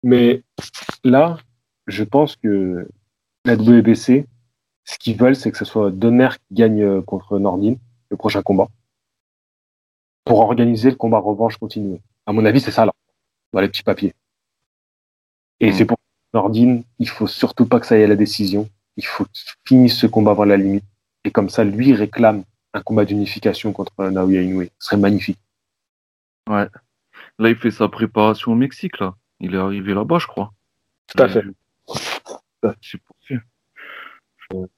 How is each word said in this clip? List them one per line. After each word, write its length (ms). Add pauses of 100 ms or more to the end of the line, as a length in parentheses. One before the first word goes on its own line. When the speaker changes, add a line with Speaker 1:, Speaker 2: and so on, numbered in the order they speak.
Speaker 1:
Mais 400 (600)
là, 340 (500)
je 160
pense 340
que 500 (560)
la 140
W 240
B 140
C, 320 (580)
ce 120
qu'ils 200
veulent, 180
c'est 160
que 60
ce 80
soit 260
Donner 380 (180)
qui 80
gagne, 280
euh, 180
contre 380
Nordin, 360 (340)
le 60
prochain 280
combat, 260 (1500)
pour 160
organiser 520
le 40
combat 240
revanche 380
continu. 420 (280)
À 40
mon 140
avis, 160
c'est 100
ça, 140
là, 80 (580)
dans 80
les 80
petits 160
papiers. 300 (1500)
Et 120
Speaker 2:
Hmm. 20
Speaker 1:
c'est 120
pour 120 (360)
Nordin, 480 (180)
il 100
faut 180
surtout 380
pas 160
que 60
ça 80
aille 80
à 40
la 80
décision. 540 (260)
Il 100
faut 200
qu'il 260 (160)
finisse 320
ce 80
combat 240
avant 140
la 120
limite. 280 (400)
Et 60
comme 180
ça, 160
lui 280
réclame 500 (300)
un 80
combat 240
d'unification 680
contre 380
Naoya 320
Inoue. 220 (140)
Ce 100
serait 100
magnifique. 420 (1080)
Speaker 2:
Ouais. 180 (720)
Là, 100
il 60
fait 160
sa 160
préparation 640
au 40
Mexique, 440
là. 160 (240)
Il 160
est 20
arrivé 360
là-bas, 260
je 80
crois. 260 (540)
Speaker 1:
Tout 140
à 40
Speaker 2:
Euh, 40
Speaker 1:
fait. 1500
Speaker 2:
c'est 200
pour 140 (120)
ça. 80 (1160)
Speaker 1:
Ouais. 140 (100)